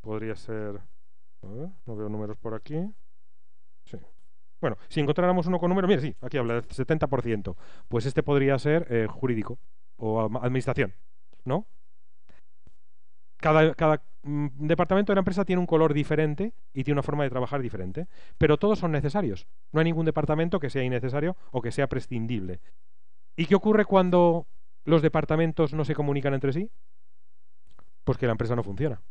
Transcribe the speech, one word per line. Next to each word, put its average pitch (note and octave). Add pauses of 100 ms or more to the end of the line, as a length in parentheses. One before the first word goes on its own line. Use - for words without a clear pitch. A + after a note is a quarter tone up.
Podría A2
ser, G#2 (600)
a -
ver, A#2+ (160)
no A2+
veo G#2+
números G#2+
por A2
aquí. D3 (1040)
Sí. - (600)
Bueno, A#2+ (100)
si -
encontráramos F3
uno F3+
con F3
números, F#3
mira, F#3
sí, D3+
aquí B2
habla A#2
del A#2
setenta D#3
por C3
ciento. G#2 (320)
Pues A#2
este C3
podría C#3
ser, D#3
eh, A2+
jurídico A#2+ (360)
o A2
am-, A2
administración, B2 (500)
¿no? D3+ (1700)
Cada, D#3
cada, D#3 (200)
mm, D3
departamento F#3
de F#3+
la F#3+
empresa F#3+
tiene F#3
un F3+
color D#3+
diferente D3+ (180)
y C3
tiene C#3+
una C#3
forma D3
de C#3
trabajar B2+
diferente, A2 (300)
pero D3+
todos G#3
son E3+
necesarios. C#3+ (260)
No D3+
hay D#3+
ningún E3
departamento D#3
que C#3
sea C3+
innecesario B2+ (160)
o B2+
que A#2
sea C#3
prescindible. A2+ (760)
¿Y E3+
qué F#3
ocurre G#3+
cuando F3 (380)
los D#3
departamentos D#3
no D#3
se D#3
comunican C#3
entre C3+
sí? F#3+ (1300)
Pues C3
que -
la A#2+
empresa A2+
no A#2
funciona. G#2+